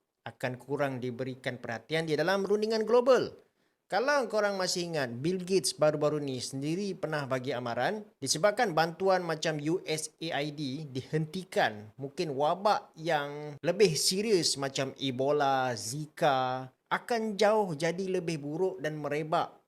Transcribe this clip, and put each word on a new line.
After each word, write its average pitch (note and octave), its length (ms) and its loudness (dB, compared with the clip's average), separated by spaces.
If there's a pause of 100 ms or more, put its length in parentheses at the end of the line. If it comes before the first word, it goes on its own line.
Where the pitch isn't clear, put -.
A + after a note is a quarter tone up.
(280)
akan B2 320 -6
kurang C3+ 400 -2
diberikan B2+ 560 -6
perhatian A#2+ 480 -4
di E3 160 0
dalam G3 240 2
rundingan G#3+ 400 0
global. A#3 480 4 (560)
Kalau C4 400 2
korang G3+ 320 0
masih F3+ 320 -2
ingat, C3+ 320 -2
Bill F3+ 240 0
Gates F#3 320 2
baru-baru D3+ 400 4
ni C3 240 -4
sendiri E3 480 -4
pernah D3+ 320 -4
bagi B2+ 320 -2
amaran, B2 480 -2 (160)
disebabkan G3 560 2
bantuan F3+ 480 2
macam D#3+ 400 -2
U E3 240 0
S D#3 240 -4 (160)
A C#3+ 160 -2
I D3+ 80 -4
D C#3+ 100 -8 (300)
dihentikan, D#3 1040 -2
mungkin C#3 400 -6
wabak F3 640 0
yang D3 640 -2
lebih F3 320 4
serius F#3 640 2
macam C3+ 400 -2
Ebola, C3+ 800 2
Zika C3 880 -2 (240)
akan A3 480 -2
jauh G3+ 400 4
jadi F3+ 400 0
lebih E3 240 -4
buruk E3 400 -2
dan D#3 160 -4
merebak. D3+ 560 0 (120)